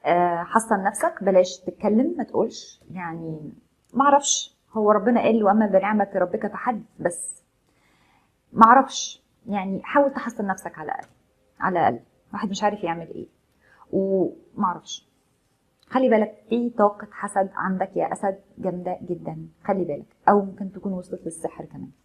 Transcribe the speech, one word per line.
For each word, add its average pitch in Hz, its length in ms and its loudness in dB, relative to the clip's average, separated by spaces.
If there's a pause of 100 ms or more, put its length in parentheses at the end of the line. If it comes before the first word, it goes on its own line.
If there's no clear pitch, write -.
آه، 175 380 2
حصن 220 400 0
نفسك، 214 420 -2
بلاش 185 340 4
تتكلم، 220 600 0
ما 240 60 -4
تقولش. - 560 -4 (100)
يعني 165 640 -10 (420)
معرفش، 285 640 2 (140)
هو 214 180 2
ربنا 214 320 4
قال: 220 220 4
"وأما 208 220 6
بنعمة 196 480 2
ربك 185 320 -2
فحدث". 214 360 -4 (180)
بس - 420 -8 (1080)
معرفش، 247 720 4 (240)
يعني 190 380 -6
حاول 285 300 2
تحصن 226 320 -8
نفسك 190 320 -8
على 156 80 -12
الأقل، - 220 -10 (520)
على 175 180 -2
الأقل. 123 220 0 (320)
واحد 208 180 -6
مش 196 120 -4
عارف 208 220 -2
يعمل 165 240 -8
ايه، - 180 -12 (680)
ومعرفش. 190 1160 -2 (800)
خلي 262 200 2
بالك 220 400 2
في 240 220 -2
طاقة 208 420 0
حسد 196 420 -2
عندك 190 420 -4
يا 170 160 -2
أسد 196 260 -4 (200)
جامدة 180 440 -6
جدًا، 165 440 -10 (180)
خلي 190 200 0
بالك، - 220 -8 (220)
أو 202 160 6
ممكن 196 280 -10
تكون 196 200 -8
وصلت 185 320 -8
للسحر - 400 -10
كمان. 143 240 -16 (160)